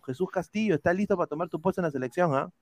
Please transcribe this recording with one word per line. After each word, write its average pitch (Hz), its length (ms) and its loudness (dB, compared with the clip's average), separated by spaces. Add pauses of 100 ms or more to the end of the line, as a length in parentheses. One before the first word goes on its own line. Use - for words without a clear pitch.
Jesús 131 260 -2
Castillo 196 440 0
está 175 180 2
listo 196 240 2
para 165 100 0
tomar 165 220 -4
tu 165 100 -6
puesto 180 220 0
en 175 40 2
la 151 60 0
selección, 135 440 0
¿ah? 160 160 -2 (100)